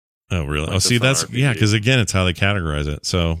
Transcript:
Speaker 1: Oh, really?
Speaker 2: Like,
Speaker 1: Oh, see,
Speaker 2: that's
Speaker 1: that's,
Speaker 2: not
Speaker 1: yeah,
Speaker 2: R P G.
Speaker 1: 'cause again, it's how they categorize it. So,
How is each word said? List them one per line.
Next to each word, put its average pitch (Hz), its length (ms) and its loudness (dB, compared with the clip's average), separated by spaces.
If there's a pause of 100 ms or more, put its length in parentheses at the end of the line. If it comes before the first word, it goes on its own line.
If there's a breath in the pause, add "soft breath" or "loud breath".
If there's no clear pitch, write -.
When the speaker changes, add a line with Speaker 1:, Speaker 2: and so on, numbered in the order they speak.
(300)
Speaker 1:
Oh, 85 140 -2
really? 76 220 -4
Speaker 2:
Like, 95 80 -4
Speaker 1:
Oh, 95 40 2
see, 117 200 2
Speaker 2:
that's 127 240 2
Speaker 1:
that's, 95 100 -10
Speaker 2:
not 120 60 -4
Speaker 1:
yeah, 139 100 2
Speaker 2:
R 120 60 0
P - 40 -10
G. - 20 0
Speaker 1:
'cause 107 120 2
again, 117 280 2
it's 98 120 -2
how 92 140 2
they 87 80 0
categorize 82 520 -2
it. 73 200 -6
So, 82 340 0